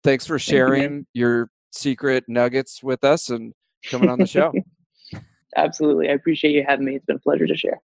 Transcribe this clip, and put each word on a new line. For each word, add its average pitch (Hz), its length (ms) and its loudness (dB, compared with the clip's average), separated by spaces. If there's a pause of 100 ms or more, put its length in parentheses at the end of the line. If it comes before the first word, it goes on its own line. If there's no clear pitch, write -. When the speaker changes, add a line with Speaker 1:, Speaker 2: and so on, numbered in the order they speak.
Speaker 1:
thanks 135 240 2
for 156 120 -4
Speaker 2:
Thank - 140 -6
you, 139 60 4
man. 131 100 4
Speaker 1:
sharing 139 460 -2
your 120 360 0 (220)
secret 131 560 -2
nuggets 123 540 -2
with 131 220 -4
us 143 260 2
and 113 220 -6 (340)
coming 127 240 0
on 123 80 -2
the 190 80 4
show. 151 320 0
Speaker 2:
<laughs> 190 40 -2 (920)
Absolutely. 156 520 0
I 143 40 0
appreciate 151 400 0
you 143 140 2
having 135 200 0
me. 135 100 -6
It's - 80 -12
been 139 120 -2
a 131 40 -10
pleasure 156 260 0
to 165 100 -2
share. - 300 -4